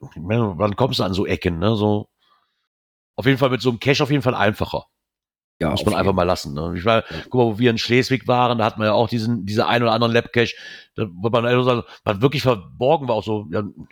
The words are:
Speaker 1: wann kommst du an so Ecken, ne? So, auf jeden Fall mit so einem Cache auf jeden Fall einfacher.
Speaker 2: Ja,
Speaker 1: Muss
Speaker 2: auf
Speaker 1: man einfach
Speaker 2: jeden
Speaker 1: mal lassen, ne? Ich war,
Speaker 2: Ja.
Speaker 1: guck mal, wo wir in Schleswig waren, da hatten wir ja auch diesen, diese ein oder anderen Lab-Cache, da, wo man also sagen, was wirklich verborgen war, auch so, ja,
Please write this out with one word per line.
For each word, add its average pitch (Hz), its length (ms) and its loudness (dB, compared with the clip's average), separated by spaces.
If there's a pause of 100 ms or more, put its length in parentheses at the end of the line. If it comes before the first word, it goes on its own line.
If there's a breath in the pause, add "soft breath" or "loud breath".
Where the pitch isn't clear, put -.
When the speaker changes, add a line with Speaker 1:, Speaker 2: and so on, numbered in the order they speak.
(180)
Speaker 1:
wann 101 580 0
kommst 131 240 0
du 117 60 0
an 92 80 -2
so 92 120 0
Ecken, 87 340 -2
ne? 107 180 2
So, 104 320 0 (1040)
auf 104 100 -4
jeden 135 120 4
Fall 131 120 2
mit 123 120 -2
so 123 80 2
einem 117 100 -4
Cache 139 240 2
auf 131 80 -2
jeden 143 120 0
Fall 123 120 0
einfacher. - 500 -2 (760)
Speaker 2:
Ja, 82 120 0
Speaker 1:
Muss - 80 -2
Speaker 2:
auf 76 80 -4
Speaker 1:
man 98 80 0
einfach 90 140 0
Speaker 2:
jeden 95 80 0
Speaker 1:
mal 90 60 2
lassen, 87 300 -2
ne? 82 240 -6
Ich 87 80 -8
war, 113 120 4 (120)
Speaker 2:
Ja. - 80 -12 (140 loud breath)
Speaker 1:
guck - 20 -12
mal, 123 140 4
wo 107 100 -2
wir 120 140 4
in 113 80 0
Schleswig 123 480 0
waren, 120 320 2
da 107 60 2
hatten 113 140 -2
wir 107 80 0
ja 107 60 2
auch 110 160 2
diesen, 117 380 -2
diese 104 180 0
ein 117 160 2
oder 117 100 2
anderen 113 220 2
Lab-Cache, 117 400 2 (400 loud breath)
da, 107 180 -4
wo 92 200 -4
man 117 160 2
also 123 160 4
sagen, 123 180 2 (220 loud breath)
was 101 180 0
wirklich 139 220 2
verborgen 123 640 0
war, 117 80 2
auch 104 80 -2
so, 107 260 -4
ja, 104 140 -2 (280)